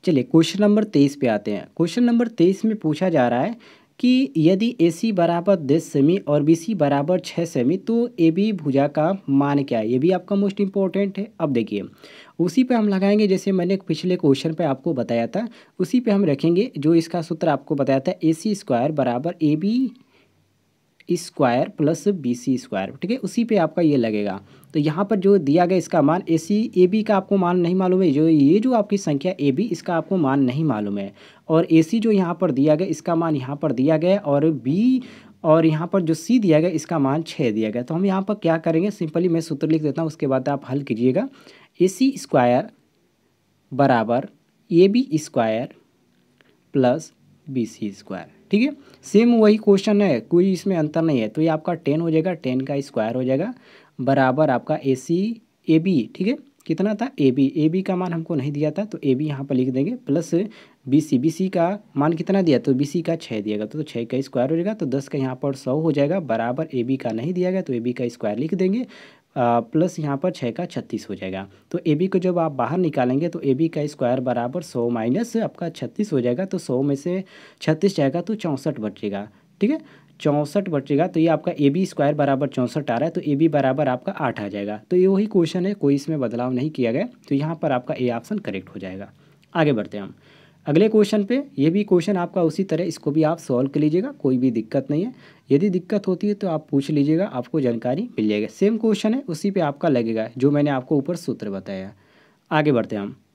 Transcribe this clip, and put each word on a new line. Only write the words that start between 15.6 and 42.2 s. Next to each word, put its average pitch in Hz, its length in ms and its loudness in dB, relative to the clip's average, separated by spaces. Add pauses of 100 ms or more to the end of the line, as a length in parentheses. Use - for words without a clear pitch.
उसी 185 220 0
पे 233 100 -2
हम 196 140 4
रखेंगे। 170 540 2
जो 156 160 2
इसका 165 280 0
सूत्र 165 260 -2
आपको 147 260 0
बताया 135 260 2
था, 135 120 -2 (120)
ए 160 80 4
सी 208 220 -2
स्क्वायर 135 380 0
बराबर 139 500 -2
ए 151 140 4
बी 220 360 -2 (1200)
स्क्वायर 135 560 0
प्लस 160 400 -2
बी 139 260 -2
सी 127 240 -2
स्क्वायर, 98 320 -6
ठीक 180 200 -10
है, 254 60 -2
उसी 226 280 -4
पे 226 120 0
आपका 165 260 0
ये 147 140 4
लगेगा। 104 440 -2 (340)
तो 156 60 0
यहाँ 156 240 0
पर 208 120 0
जो 196 220 4
दिया 160 280 4
गया 185 120 2
इसका 165 240 0
मान, 165 260 2
एसी, 202 480 0
एबी 185 260 4
का 214 140 2
आपको 196 200 0
मान 180 240 2
नहीं 170 140 2
मालूम 185 280 2
है, 170 80 4
जो 151 180 4
ये 156 320 6
जो 254 120 0
आपकी 202 260 0
संख्या 160 420 -2
एबी, 143 220 2
इसका 180 320 -4
आपको 165 220 -2
मान 139 260 2
नहीं 131 220 0
मालूम 104 340 -2
है, 98 160 -8 (340)
और 160 240 4
एसी 160 280 4
जो 220 100 0
यहाँ 180 300 0
पर 180 100 2
दिया 143 240 4
गया, 180 140 -2
इसका 165 260 -4
मान 165 220 0
यहाँ 135 200 -6
पर 147 160 -2
दिया 139 240 2
गया, 180 220 2
और 147 320 0
बी 185 520 0 (420)
और 160 220 4
यहाँ 160 200 0
पर 196 140 0
जो 160 140 0
सी 240 240 0
दिया 160 220 4
गया, 180 100 0
इसका 160 280 -4
मान 139 240 2
छः 135 300 -2
दिया 110 180 0
गया। 120 120 -4
तो 147 120 -6
हम 185 120 0
यहाँ 190 160 0
पर 202 120 -4
क्या 165 240 -2
करेंगे, 165 320 0
simply 170 380 -2
मैं 165 120 0
सूत्र 156 280 -6
लिख 156 140 2
देता 151 200 -2
हूँ, 160 40 -2
उसके 151 200 -6
बाद 131 220 0
आप 143 220 -4
हल 139 120 -4
कीजिएगा। 131 460 0 (520)
ए 185 80 4
सी 269 280 0
स्क्वायर 127 500 2 (1080)